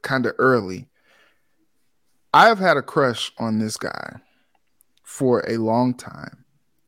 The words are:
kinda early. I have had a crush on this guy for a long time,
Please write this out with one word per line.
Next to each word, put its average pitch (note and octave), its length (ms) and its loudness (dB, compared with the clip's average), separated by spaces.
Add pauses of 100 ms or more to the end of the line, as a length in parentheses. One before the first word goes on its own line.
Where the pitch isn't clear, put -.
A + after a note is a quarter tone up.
kinda B2+ 360 -2
early. A2+ 480 0 (1500)
I F3 140 8
have A3+ 120 2
had F3 180 2
a C3 40 -2
crush C3 560 -2
on A2 220 -2
this A2 180 -4
guy - 420 -10 (840)
for B2 440 0
a A#2 100 -4
long A#2 360 0
time, - 500 -18 (440)